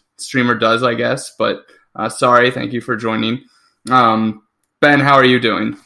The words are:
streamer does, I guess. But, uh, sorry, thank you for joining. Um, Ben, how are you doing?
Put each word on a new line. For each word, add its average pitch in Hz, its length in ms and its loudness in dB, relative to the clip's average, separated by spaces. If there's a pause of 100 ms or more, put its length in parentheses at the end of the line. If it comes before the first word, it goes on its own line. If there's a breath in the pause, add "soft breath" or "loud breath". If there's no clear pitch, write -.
(180)
streamer 123 380 -2
does, 113 280 0
I 120 100 0
guess. 120 440 -6
But, - 280 -4 (300 soft breath)
uh, 110 120 -6
sorry, 123 440 2
thank 120 220 -8
you 120 60 -4
for 117 160 -8
joining. 113 480 -4 (460 soft breath)
Um, 110 540 2 (360)
Ben, 147 200 4
how 139 160 2
are 131 100 6
you 123 140 4
doing? 110 360 -4 (100)